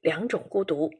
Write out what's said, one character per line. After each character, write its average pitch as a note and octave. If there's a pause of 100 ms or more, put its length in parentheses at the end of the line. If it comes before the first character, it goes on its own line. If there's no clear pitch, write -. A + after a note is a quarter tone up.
《两 E3
种 -
孤 G3
独》。 D#3